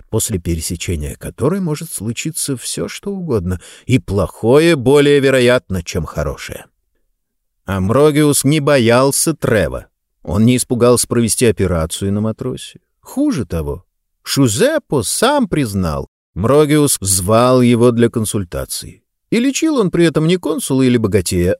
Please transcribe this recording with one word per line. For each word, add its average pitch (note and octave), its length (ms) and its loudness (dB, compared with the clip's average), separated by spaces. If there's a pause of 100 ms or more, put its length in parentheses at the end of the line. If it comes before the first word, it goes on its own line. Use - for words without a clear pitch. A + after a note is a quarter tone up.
(100)
после A2 280 -4
пересечения E2 760 -6
которой E3 460 -4
может D#3+ 320 -6
случиться C3 640 -8
всё, - 320 -8
что - 240 -10
угодно, A2+ 480 -4 (260)
и B2 120 2
плохое A#2+ 760 2
более C#3+ 460 4
вероятно, B2 640 2
чем D#2+ 200 -6
хорошее. - 600 -8 (1040)
Амрогиус C#3 800 2
не D3+ 160 2
боялся C3+ 760 2
Трева. C#2 520 -2 (360)
Он G#2+ 220 0
не B2 120 4
испугался A#2+ 500 2
провести A#2+ 400 0
операцию F2+ 680 -2
на G#2 80 -2
матросе. - 600 -8 (200)
Хуже B3+ 440 -4
того, D#2 400 -6 (380)
Шузеппо C#3 800 0
сам B3+ 460 0
признал, G2 580 -2 (280)
Мрогиус C#3+ 640 2
звал G#2+ 600 2
его A#2+ 300 4
для A#2 180 2
консультации. G2 920 -6 (280)
И G#3+ 100 0
лечил C#4 360 0
он G3 140 0
при E3+ 160 2
этом D#3 200 0
не F3+ 100 2
консула D3 460 -2
или B2 140 4
богатея, G2 640 0